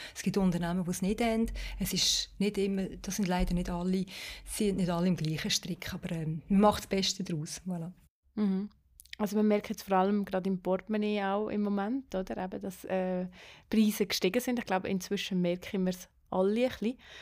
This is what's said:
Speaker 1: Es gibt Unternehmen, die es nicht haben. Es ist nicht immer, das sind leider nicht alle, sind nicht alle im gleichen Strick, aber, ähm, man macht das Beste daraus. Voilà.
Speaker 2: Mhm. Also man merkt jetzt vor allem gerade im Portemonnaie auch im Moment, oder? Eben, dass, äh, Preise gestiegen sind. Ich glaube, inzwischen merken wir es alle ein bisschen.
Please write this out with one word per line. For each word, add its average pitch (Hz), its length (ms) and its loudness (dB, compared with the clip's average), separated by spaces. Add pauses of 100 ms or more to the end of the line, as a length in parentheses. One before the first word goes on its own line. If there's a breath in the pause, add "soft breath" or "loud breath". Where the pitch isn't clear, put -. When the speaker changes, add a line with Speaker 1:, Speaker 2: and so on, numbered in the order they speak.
(140 loud breath)
Speaker 1:
Es - 80 -10
gibt 190 160 0
Unternehmen, 175 440 2
die 175 80 -4
es 180 120 -4
nicht 196 180 0
haben. 226 240 2 (340 loud breath)
Es 190 140 -2
ist - 460 0
nicht 202 180 0
immer, 196 280 0 (180)
das - 140 -6
sind 196 120 0
leider 180 240 2
nicht 180 160 0
alle, 180 380 0 (400 loud breath)
sind 196 320 0
nicht 180 100 2
alle 175 200 2
im 175 80 4
gleichen 156 340 -2
Strick, - 420 -4
aber, - 200 -6
ähm, 160 360 -4
man 196 140 8
macht 208 220 6
das - 20 -14
Beste 190 360 0
daraus. 165 440 -6
Voilà. 175 260 -4 (420)
Speaker 2:
Mhm. 202 360 0 (480)
Also 202 180 0
man 214 120 6
merkt 208 200 2
jetzt - 140 -6
vor 190 160 2
allem 202 260 4
gerade 190 240 -2
im 185 140 0
Portemonnaie 208 600 0
auch 202 280 0
im 208 100 0
Moment, 208 540 -2
oder? 190 280 -4
Eben, 190 200 -6
dass, 196 240 -10
äh, 185 400 0 (420 loud breath)
Preise 214 380 4
gestiegen 190 340 0
sind. 247 180 -2
Ich 240 60 -4
glaube, 185 240 -2
inzwischen 190 540 -2
merken 180 420 0
wir 185 60 2
es 185 180 -8 (220)
alle 202 340 2
ein 254 60 0
bisschen. 247 260 -4 (260 loud breath)